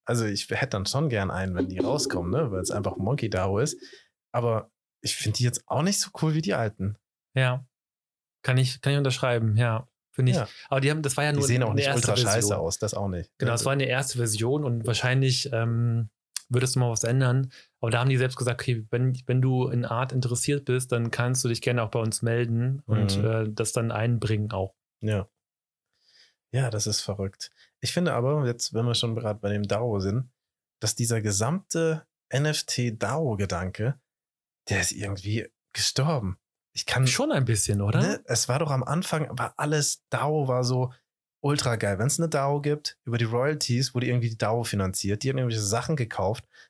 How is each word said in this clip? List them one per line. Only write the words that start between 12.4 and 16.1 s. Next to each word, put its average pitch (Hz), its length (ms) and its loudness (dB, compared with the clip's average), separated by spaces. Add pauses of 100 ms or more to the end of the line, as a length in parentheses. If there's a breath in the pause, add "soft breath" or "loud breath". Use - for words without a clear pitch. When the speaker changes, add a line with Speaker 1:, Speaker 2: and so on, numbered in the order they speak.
Speaker 2:
Version. 98 120 0
Speaker 1:
aus, 82 200 -2
das 107 140 -2
auch 101 160 -4
nicht. 90 280 -6
Speaker 2:
Genau, 120 140 0
Speaker 1:
Also 117 120 0
Speaker 2:
es - 20 -2
war 135 80 2
eine 139 120 0
erste 127 320 -2
Version 117 460 0
und 117 240 -2
wahrscheinlich, 131 640 2
ähm, 117 580 2 (380)